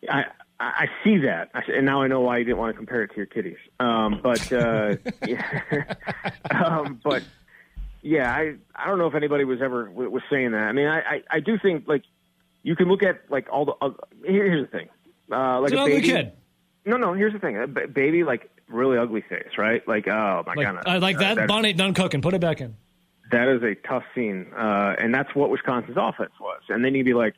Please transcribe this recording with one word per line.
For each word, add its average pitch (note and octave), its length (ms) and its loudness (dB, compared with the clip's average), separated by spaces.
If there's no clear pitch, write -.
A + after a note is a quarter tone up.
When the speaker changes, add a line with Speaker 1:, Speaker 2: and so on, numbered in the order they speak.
Speaker 1:
I, C#3+ 140 0
I, - 0 -
I B2 260 -2
see G#3 160 6
that, F2+ 340 -2
I, B2+ 80 -6
and C3+ 100 2
now C#3 160 2
I C3+ 60 2
know C3 140 2
why B2 180 2
you A#2 60 0
didn't A#2 120 0
wanna A2 160 -2
compare A2+ 300 -4
it G2 80 -6
to - 60 -12
your G2+ 100 -6
kitties. F#2+ 300 -8
Um, A2 440 2
but, A#2+ 280 0
uh, A2+ 440 2
<laughs> - 180 -8
yeah. - 420 -4
<laughs> D3 240 -4
Um, D#3 520 0
but, C#3 200 0
yeah, D3 320 2
I, D3+ 220 -2
I D3 120 -6
don't F#3+ 100 0
know E3+ 100 2
if C3+ 80 -2
anybody D3 300 2
was B2+ 160 -2
ever B2 240 -2
w-, G2+ 240 -6
was A#2+ 200 -4
saying C3 220 2
that. G#2+ 120 0
I G#2+ 80 0
mean, C#3 160 2
I, D#3 120 0
I, C#3+ 300 -4
I E3 100 0
do G3+ 180 0
think, F3 300 0
like, D3 160 0
you E3 120 0
can F3+ 120 4
look G3 160 4
at, F#3 260 0
like, C3+ 220 -2
all D3 140 0
the, C#3+ 160 -2
uh, C3+ 100 0
here, G3 200 4
here's D#3 240 2
the - 80 -8
thing. D#2+ 120 -10
Uh, B2+ 300 0
like D3 100 2
Speaker 2:
It's - 20 2
an C4 60 2
Speaker 1:
a C#4 40 2
Speaker 2:
ugly C#4 180 4
Speaker 1:
baby. E4 60 4
Speaker 2:
kid. D#3 240 2
Speaker 1:
No, A3+ 120 0
no, G#3 160 0
here's G#3 200 2
the G#3 60 -8
thing. C#3+ 180 -2
A A#2+ 100 -2
ba-, C#3 200 -4
baby, D3 360 2
like, B2+ 260 -2
really B2 300 2
ugly A2+ 240 0
face, - 360 -8
right? A2 300 0
Like, G#2+ 200 0
oh, G2 380 0
my F2+ 100 -6
Speaker 2:
Like, D3 120 0
Speaker 1:
goodness. F#2 200 -6
Speaker 2:
uh, F#3 120 0
like F#3+ 180 2
Speaker 1:
Uh, - 20 -6
Speaker 2:
that, G3 160 2
Speaker 1:
that G#3+ 120 0
Speaker 2:
Bonnie, A3 260 2
done F#3+ 200 0
cooking. F3+ 280 0
Put E3+ 120 2
it F#3 80 0
back D#3+ 200 0
in. A#2 140 -12
Speaker 1:
That A#2+ 160 4
is B2+ 160 4
a G#2 120 0
tough B2+ 160 -2
scene, G2+ 340 -4
uh, G2+ 420 2
and A#2 160 2
that's C#3 200 -2
what C#3 160 4
Wisconsin's B2 460 -2
offense - 420 -2
was. G2 300 -10
And A#2 140 0
then C3+ 120 2
you'd C3 100 2
be B2+ 80 4
like A#2 240 2